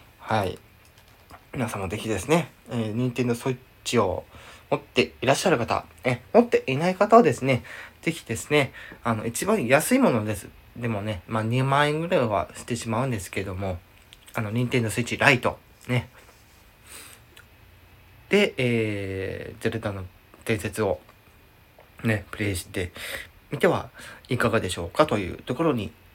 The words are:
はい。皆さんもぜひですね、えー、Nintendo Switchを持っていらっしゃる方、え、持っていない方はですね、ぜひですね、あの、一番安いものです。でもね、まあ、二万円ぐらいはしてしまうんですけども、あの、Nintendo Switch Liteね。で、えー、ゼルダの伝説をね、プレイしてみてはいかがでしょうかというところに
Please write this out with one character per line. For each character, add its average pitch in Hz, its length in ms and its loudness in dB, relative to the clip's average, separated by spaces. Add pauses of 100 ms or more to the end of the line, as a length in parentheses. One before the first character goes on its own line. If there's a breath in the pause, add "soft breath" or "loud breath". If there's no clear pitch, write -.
(180 loud breath)
は 107 280 -2
い。 - 120 -6 (960)
皆 120 160 -4
さ - 80 -8
ん 101 40 -6
も 95 60 -4
ぜ 101 100 -6
ひ 110 120 -6
で 104 80 0
す 90 100 -6
ね、 156 240 2 (200)
え - 20 -8
ー、 110 220 -4
Nintendo 120 400 0
Switch - 680 -2
を 92 220 8 (460 loud breath)
持 143 60 0
っ - 40 -4
て - 400 0
い - 60 2
ら 135 60 8
っ - 20 6
し - 100 -2
ゃ 190 60 6
る 131 80 4
方、 110 260 -2 (180)
え、 123 180 0 (120)
持 214 80 8
っ 240 60 4
て 480 180 0
い 131 120 -2
な 170 120 0
い 185 60 0
方 208 220 6
は 240 40 10
で 240 100 6
す - 140 -4
ね、 135 180 2 (380 loud breath)
ぜ 165 100 -2
ひ - 140 -10
で 113 120 -4
す - 120 -12
ね、 147 240 2 (300 loud breath)
あ 117 100 0
の、 107 140 -4
一 117 180 -4
番 190 220 2
安 147 280 4
い 269 40 6
も 233 100 6
の 110 160 0
で 107 100 -2
す。 - 120 -12 (280)
で 123 120 -8
も 107 160 -4
ね、 104 240 -6
ま 110 140 -2
あ、 - 20 -4
二 120 180 0
万 139 280 2
円 151 120 -2
ぐ 170 60 -4
ら 180 100 0
い - 40 4
は 107 340 0
し - 80 -16
て 120 120 -6
し 117 140 -8
ま 113 140 -2
う 139 40 -2
ん 131 40 -2
で 110 80 -4
す 92 100 -12
け 98 140 -6
ど 98 100 -8
も、 95 240 -6 (560)
あ - 80 -4
の、 104 100 -4
Nintendo 117 380 0
Switch 117 300 -4
Lite 117 360 4 (320)
ね。 123 220 -2 (2250 loud breath)
で、 202 280 4
え 101 1000 -2
ー、 - 60 -18
ゼ 117 60 0
ル 110 100 -4
ダ 104 120 -4
の 95 140 -8 (380)
伝 110 160 -2
説 107 220 -6
を 98 180 0 (1040)
ね、 107 280 0
プ - 80 -12
レ 104 120 -2
イ 95 40 -4
し - 120 -10
て 90 240 -6 (600 loud breath)
み 147 80 -6
て - 80 4
は 123 220 0 (380 loud breath)
い 127 100 -2
か 120 120 0
が 113 100 2
で 95 100 -4
し - 80 -6
ょ 87 80 -8
う 87 40 -10
か - 160 2
と - 120 -2
い 90 140 -4
う - 60 -12
と - 180 -6
こ 165 80 -2
ろ 156 100 2
に 101 180 -4 (240)